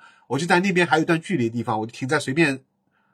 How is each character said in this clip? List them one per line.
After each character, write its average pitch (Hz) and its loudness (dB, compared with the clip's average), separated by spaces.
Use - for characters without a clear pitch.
我 127 -4
就 165 -2
在 180 4
那 196 0
边 180 2
还 156 2
有 160 2
一 - 0
段 165 2
距 175 -4
离 117 0
的 113 -8
地 117 -4
方， 110 -2
我 110 -4
就 113 -14
停 - -8
在 147 0
随 135 -4
便 143 0